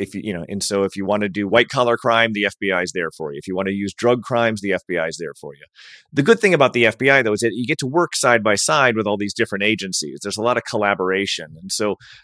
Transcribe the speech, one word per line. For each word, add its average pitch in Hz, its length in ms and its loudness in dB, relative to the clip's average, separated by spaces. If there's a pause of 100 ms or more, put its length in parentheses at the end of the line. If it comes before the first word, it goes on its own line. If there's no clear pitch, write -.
if 98 120 -6
you, 98 120 -8
you 104 100 -4
know, 85 140 -8
and 98 120 -6
so 98 220 0
if 98 140 -2
you 98 100 -6
wanna 104 220 0
do 98 180 -4
white 117 220 4
collar 120 280 2
crime, 113 360 2
the 104 120 0
F 98 140 -2
B 98 140 -2
I 90 100 0
is 90 140 -6
there 82 200 -4
for 76 160 -8
you. 69 60 -10
If - 80 -14
you 92 80 -6
wanna 98 160 -2
use 101 240 -4
drug 123 280 2
crimes, 117 380 0
the 98 120 -2
F 90 160 -2
B 87 100 -2
I 82 80 -2
is 80 140 -8
there 76 200 -10
for 71 140 -16
you. 71 100 -20 (480)
The 139 120 0
good 220 160 6
thing 196 120 4
about 139 200 4
the 120 120 4
F - 140 2
B 135 120 4
I, 135 120 6
though, 107 100 0
is 104 100 0
that 117 100 2
you 117 120 -6
get 147 140 -2
to 135 80 -6
work 160 300 -2
side 120 260 4
by 104 140 2
side 127 400 2
with 107 100 -2
all 104 100 0
these 101 160 -4
different 101 300 -4
agencies. 92 580 -2
There's 101 160 -8
a 107 60 -6
lot 120 140 0
of 117 80 -2
collaboration. 95 960 -2
And 95 100 -14
so 104 240 -2 (300)